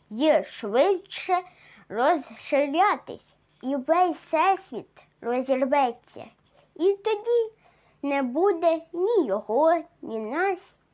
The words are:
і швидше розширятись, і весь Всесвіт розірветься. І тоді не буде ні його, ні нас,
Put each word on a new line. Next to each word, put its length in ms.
і 320
швидше 960
розширятись, 1400
і 120
весь 420
Всесвіт 680
розірветься. 1040
І 180
тоді 580
не 200
буде 580
ні 340
його, 460
ні 180
нас, 560